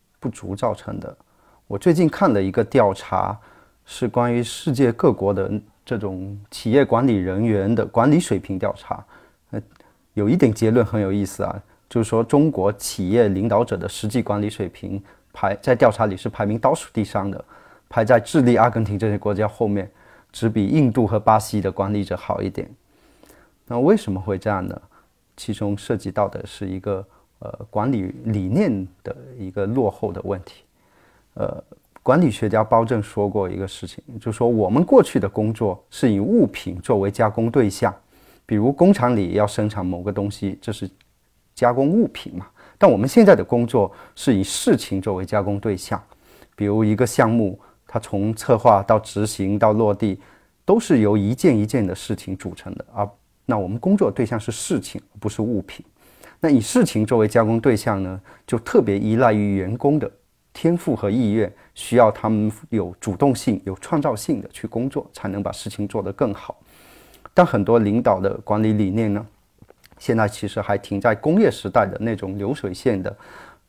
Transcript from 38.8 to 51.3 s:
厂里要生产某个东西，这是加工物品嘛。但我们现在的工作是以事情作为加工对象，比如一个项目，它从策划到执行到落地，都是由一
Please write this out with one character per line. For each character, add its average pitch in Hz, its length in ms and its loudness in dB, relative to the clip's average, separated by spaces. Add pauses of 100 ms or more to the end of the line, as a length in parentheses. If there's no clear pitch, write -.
厂 123 220 2
里 92 200 0
要 104 120 2
生 107 220 -2
产 98 180 -6
某 90 160 -4
个 101 100 -4
东 101 160 -4
西， 101 320 -6
这 113 120 -8
是 95 180 -10 (640)
加 123 180 2
工 135 160 0
物 202 200 2
品 - 260 -16
嘛。 90 140 -12 (280)
但 190 140 6
我 113 60 6
们 110 120 0
现 226 160 6
在 190 120 8
的 92 80 2
工 120 220 0
作 107 240 2 (260)
是 - 180 2
以 95 80 2
事 - 340 0
情 98 240 -4
作 98 140 -2
为 92 100 -6
加 104 160 -2
工 101 200 -2
对 104 160 -2
象， - 260 -8 (540)
比 104 80 -4
如 107 200 2
一 107 120 2
个 123 100 2
项 113 240 2
目， 107 280 0 (280)
它 - 140 -6
从 104 340 -4
策 117 240 0
划 101 240 6
到 110 160 4
执 104 280 -4
行 101 300 -2
到 107 160 4
落 104 220 2
地， 98 240 -2 (460)
都 214 160 4
是 160 180 2
由 107 180 4
一 104 180 0